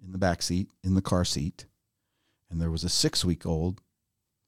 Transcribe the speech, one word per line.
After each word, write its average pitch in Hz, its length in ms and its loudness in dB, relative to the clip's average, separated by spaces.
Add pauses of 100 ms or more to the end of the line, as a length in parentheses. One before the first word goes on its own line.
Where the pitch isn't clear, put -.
in 92 100 -14
the 95 60 -6
back 90 220 2
seat, 92 300 -2 (120)
in 92 120 2
the 90 80 4
car 90 240 2
seat, - 400 -4 (840)
and 82 120 -4
there 82 80 0
was 80 120 -2
a 87 60 -2
six-week-old 87 920 0 (640)